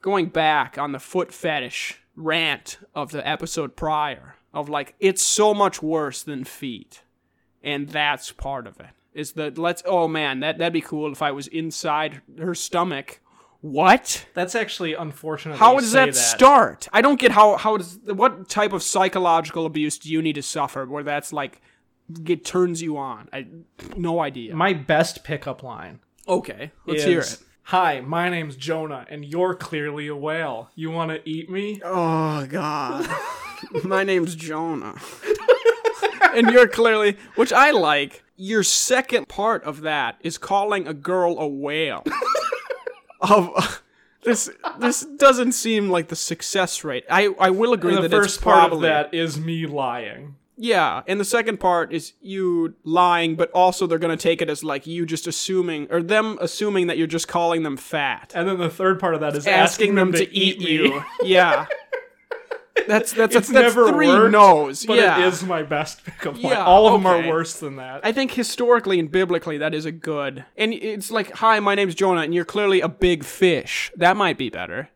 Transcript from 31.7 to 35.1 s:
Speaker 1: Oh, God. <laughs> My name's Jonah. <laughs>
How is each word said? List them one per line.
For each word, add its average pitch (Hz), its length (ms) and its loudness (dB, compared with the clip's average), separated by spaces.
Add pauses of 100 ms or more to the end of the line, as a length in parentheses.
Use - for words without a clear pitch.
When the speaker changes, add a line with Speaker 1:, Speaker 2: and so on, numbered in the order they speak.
Speaker 1:
Oh, 160 640 -2
God. 151 600 -6 (360)
<laughs> - 400 -10
My 190 200 0
name's 180 300 -2
Jonah. 160 680 -8
<laughs> - 60 -18 (1300)